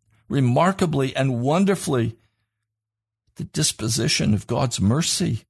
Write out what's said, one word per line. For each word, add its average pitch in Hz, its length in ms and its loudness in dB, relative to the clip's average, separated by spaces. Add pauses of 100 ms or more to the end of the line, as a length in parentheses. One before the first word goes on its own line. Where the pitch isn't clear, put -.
(280)
remarkably 147 880 0
and 135 240 0
wonderfully 147 720 0 (1200)
the 165 100 -10
disposition - 880 -2
of 98 120 -4
God's 123 340 -2
mercy? 135 680 0